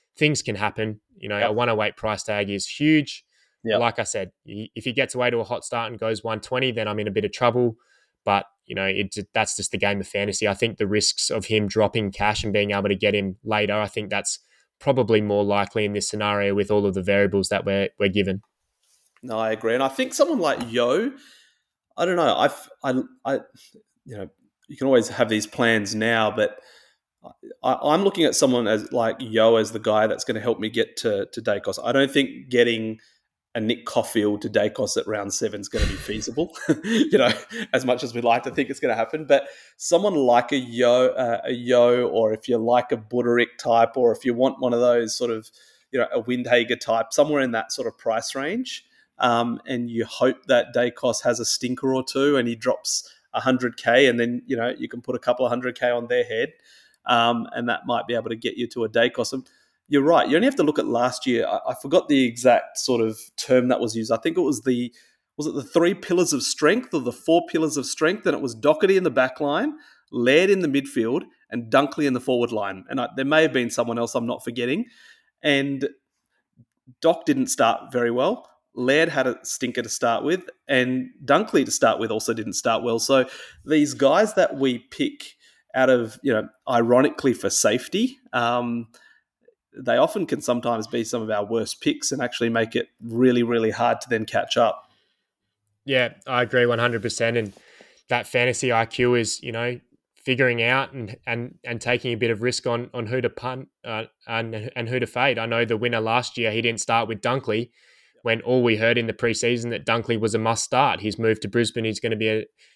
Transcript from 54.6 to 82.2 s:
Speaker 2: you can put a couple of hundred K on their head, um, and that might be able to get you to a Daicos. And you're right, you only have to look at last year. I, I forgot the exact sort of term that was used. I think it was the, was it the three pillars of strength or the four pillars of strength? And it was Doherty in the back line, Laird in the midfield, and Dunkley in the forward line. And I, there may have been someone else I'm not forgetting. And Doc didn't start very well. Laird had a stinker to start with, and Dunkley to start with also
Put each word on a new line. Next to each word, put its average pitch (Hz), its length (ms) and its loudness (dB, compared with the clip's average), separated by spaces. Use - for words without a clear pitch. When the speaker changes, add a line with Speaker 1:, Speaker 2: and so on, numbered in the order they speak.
Speaker 2:
you 120 100 -8
can 120 140 -14
put 127 140 -6
a 117 40 -6
couple 123 260 0
of 120 40 2
hundred 123 300 -4
K 123 100 2
on 120 200 -2
their 123 160 0
head, 113 280 -4
um, 117 460 2
and 120 160 -6
that - 180 -4
might 117 180 -2
be 117 80 -6
able 113 160 -4
to 117 60 -6
get 120 220 -6
you 120 100 -4
to 120 160 -6
a 110 60 -2
Daicos. 117 440 0
And 131 160 -10
you're 143 140 4
right, 156 240 6
you 139 80 4
only 208 120 4
have 277 100 0
to 175 60 4
look 147 160 2
at - 60 0
last 120 400 -2
year. 120 220 2
I, - 120 -2
I 127 120 -2
forgot 156 280 2
the 135 160 4
exact 120 520 2
sort 123 220 0
of 110 180 0
term 127 320 2
that 127 100 2
was 113 160 -4
used. 113 160 -4
I 113 60 2
think 165 200 -4
it 180 40 2
was 135 220 0
the, 123 300 -2
was 151 100 -6
it - 60 -6
the 135 100 -6
three 170 300 2
pillars 180 400 0
of 127 100 -2
strength 220 500 0
or 160 60 0
the 120 140 -4
four 165 340 2
pillars 156 300 -2
of 127 80 -2
strength? 175 400 -2
And 151 100 0
it - 60 -6
was 123 120 -4
Doherty 156 440 4
in 185 80 2
the 160 40 0
back 127 300 0
line, 180 380 -2
Laird 139 380 4
in 196 100 4
the 170 80 0
midfield, 131 560 -2
and 113 220 -8
Dunkley 139 340 2
in 139 60 2
the 123 80 0
forward 120 320 0
line. 98 380 -6
And 131 100 -4
I, 120 160 -4
there 131 80 -2
may 156 200 4
have 147 100 2
been 120 160 0
someone 117 280 -2
else 117 160 -4
I'm 120 140 -4
not - 160 -6
forgetting. 123 440 -4
And 139 460 -2
Doc 165 240 2
didn't 131 220 2
start - 420 0
very 120 220 0
well. 143 380 -2
Laird 135 320 2
had 143 180 0
a 123 180 -2
stinker 123 400 -6
to 113 60 -10
start 117 360 0
with, 175 240 -2
and 127 440 0
Dunkley 151 400 2
to 131 80 -6
start 113 260 2
with 110 140 -2
also 110 220 -2